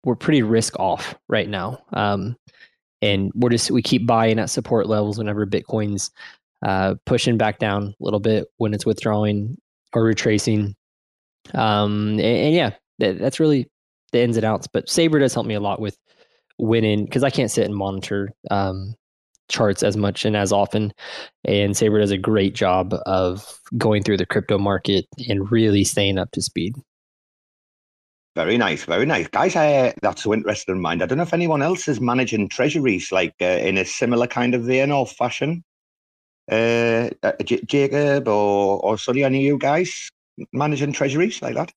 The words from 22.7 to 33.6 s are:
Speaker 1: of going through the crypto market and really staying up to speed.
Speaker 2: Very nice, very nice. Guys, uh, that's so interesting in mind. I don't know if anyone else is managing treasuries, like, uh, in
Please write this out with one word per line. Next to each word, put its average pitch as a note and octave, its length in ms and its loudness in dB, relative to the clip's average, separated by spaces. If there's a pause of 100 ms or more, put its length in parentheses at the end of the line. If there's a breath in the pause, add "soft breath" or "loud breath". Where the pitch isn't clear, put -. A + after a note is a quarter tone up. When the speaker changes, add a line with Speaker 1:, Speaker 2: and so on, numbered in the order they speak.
Speaker 1:
of F#2 540 -2 (180)
going G#2+ 240 2
through G2+ 160 2
the F2+ 80 0
crypto G2+ 320 0
market G2 480 0 (220)
and G2+ 220 -2
really G#2+ 340 4
staying G2 340 0
up F2+ 140 -6
to E2+ 100 -4
speed. G2 320 -4 (1600)
Speaker 2:
Very F2 220 0
nice, G2 260 0
very F#2+ 220 0
nice. G#2 220 0
Guys, E3+ 280 0
uh, C#3+ 360 4 (100)
that's F#2 200 -2
so G#2+ 100 0
interesting G2+ 440 -2
in F#2 40 -2
mind. E2+ 220 -2
I F2+ 40 0
don't C3+ 120 -2
know F3 60 0
if E3+ 80 -4
anyone D#3+ 300 0
else F3 260 -2
is A#2+ 120 -2
managing A#2+ 480 0
treasuries, C3 600 0
like, F#2 300 0
uh, F2+ 60 0
in F#2 320 0